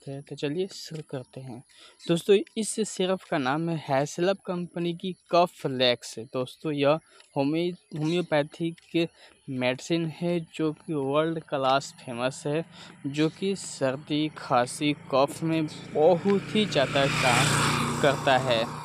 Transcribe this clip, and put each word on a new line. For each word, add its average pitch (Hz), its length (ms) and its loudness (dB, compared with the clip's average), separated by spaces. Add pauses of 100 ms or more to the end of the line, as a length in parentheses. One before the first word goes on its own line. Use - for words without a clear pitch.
है। 139 140 -10
तो 143 140 -14
चलिए 156 320 -4
शुरू - 420 -14
करते 135 320 -10
हैं। 131 220 -14 (440)
दोस्तों, 170 300 4 (200)
इस 214 320 -4
सिरप 185 320 -2
का - 160 -4
नाम 147 320 0
है 147 360 0
Haslab 180 400 0
कंपनी 175 480 -4
की 180 220 -8 (200)
कफ 175 300 2
लेक्स। 127 540 0
दोस्तों, 127 520 -6
यह 147 280 4 (380)
होम्यो-, 160 640 -2
होम्योपैथिक 165 1080 -2 (420)
मेडिसिन 131 560 0
है 170 500 -2
जो 156 180 0
कि - 200 -10
वर्ल्ड 151 460 0
क्लास 135 540 0 (120)
फेमस 127 420 -4
है, 156 180 -2 (420)
जो 151 220 2
कि 196 260 -4
सर्दी, 151 840 -2
खांसी, 139 560 0
कफ 139 500 0
में 160 240 0
बहुत 180 880 2
ही 214 100 4
ज़्यादा 139 400 2
काम 127 400 4 (560)
करता 135 360 4
है। 123 280 2 (200)